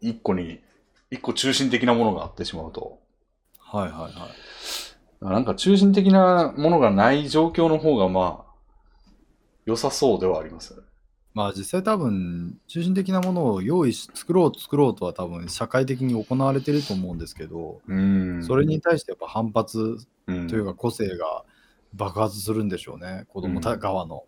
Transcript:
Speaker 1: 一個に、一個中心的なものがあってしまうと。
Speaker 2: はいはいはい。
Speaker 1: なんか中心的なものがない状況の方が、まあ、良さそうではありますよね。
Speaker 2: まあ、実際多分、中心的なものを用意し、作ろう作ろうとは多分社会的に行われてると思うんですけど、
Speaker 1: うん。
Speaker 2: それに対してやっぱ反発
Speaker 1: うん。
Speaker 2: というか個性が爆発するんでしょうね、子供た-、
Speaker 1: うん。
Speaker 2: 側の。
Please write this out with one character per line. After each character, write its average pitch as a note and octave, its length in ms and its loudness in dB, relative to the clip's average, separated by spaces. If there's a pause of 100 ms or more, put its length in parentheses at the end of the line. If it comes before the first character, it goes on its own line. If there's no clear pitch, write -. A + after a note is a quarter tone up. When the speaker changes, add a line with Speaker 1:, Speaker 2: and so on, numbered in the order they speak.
Speaker 1:
一 A2+ 200 -6
個 G2+ 140 0
に、 E2 260 -8 (480)
一 B2+ 100 -10
個 A#2+ 140 -4
中 C3 200 0
心 C3+ 160 2
的 B2 160 2
な B2 100 6
も A#2 100 2
の G#2 80 2
が D#2+ 100 -6
あ D#2+ 40 -10
っ - 80 -16
て F#2 100 -8
し - 100 -10
ま D#2+ 80 -10
う D#2+ 80 -12
と。 - 280 -14 (600)
Speaker 2:
は G2+ 280 -6
い - 20 -8
は - 0 -
い - 20 -12 (100)
は E2 280 -14 (1040)
い。 - 20 0
Speaker 1:
な G#2+ 60 4
ん B2+ 60 0
か G2+ 100 -2
中 G3 220 6
心 G3 160 6
的 G3 180 6
な F3+ 460 6
も D3 120 4
の E3+ 100 6
が A2+ 120 6
な G#2 220 6
い D3 160 0
状 D#3 180 4
況 E3 220 2
の D#3 80 2
方 D3+ 200 2
が、 F#2+ 100 4
ま F#2 400 0
あ、 - 60 -20 (1120)
良 A2 100 0
さ C3+ 140 0
そ A#2+ 280 2
う - 20 -4
で F#2 80 2
は E2+ 120 2
あ D#2 40 -8
り D#2 80 -14
ま E2 100 -18
す - 120 -20
よ - 80 -20
ね。 - 20 -20 (500)
Speaker 2:
ま G#2 140 -2
あ、 G2 80 -4
実 G2 160 -8
際 F#3 120 -2
多 G#3+ 140 0
分、 F#2+ 720 -4
中 E3+ 160 -6
心 F#3 100 0
的 F#3+ 180 0
な F#3+ 80 2
も F#3 140 -2
の D3 200 0
を F#2 100 -2
用 D3+ 240 2
意 A2 60 0
し、 - 200 -10
作 - 200 -6
ろ F3 220 6
う - 40 -20
作 - 180 -4
ろ C#3+ 120 6
う - 60 -2
と F#2+ 100 -6
は E2+ 80 -4
多 F#2 120 -6
分 E2+ 240 -10
社 A#2 180 -6
会 C3 200 0
的 C3 140 -4
に B2+ 120 0
行 A#2 240 -2
わ C3+ 160 2
れ C#3 80 0
て D3 100 -4
る D3 120 0
と G#2 100 -6
思 F2+ 180 -4
う F2 40 -8
ん - 20 -10
で E2 80 -8
す - 80 -18
け D#2+ 140 -14
ど、 E2 400 -12
Speaker 1:
う F#2+ 80 -6
ん。 F#2 480 2
Speaker 2:
そ B2+ 120 0
れ D3 120 4
に D#3 140 0
対 E3 180 2
し - 40 -10
て - 80 -12
や - 40 -8
っ - 20 -20
ぱ E2 80 -12
反 A2+ 260 -4
発 A2 460 -2 (300)
Speaker 1:
う F#2 60 -6
ん。 F2 140 -6
Speaker 2:
と A#2 80 -4
い A2 40 0
う G#2 60 -2
か F#2+ 80 -6
個 A#2 180 -4
性 F#2+ 260 -6
が D#2+ 260 -6 (500)
爆 G2 260 -6
発 G#2 200 -2
す G2 140 -6
る A2 100 -2
ん G2+ 60 -2
で F#2 80 -6
し - 100 -14
ょ - 80 -16
う - 40 -18
ね、 F#2 300 -12
子 G2 120 -12
供 F2 200 -6
た-、 A#2 120 -2
Speaker 1:
う G#2+ 40 -6
ん。 - 20 -12
Speaker 2:
側 F#2+ 260 -4
の。 D#2 220 -14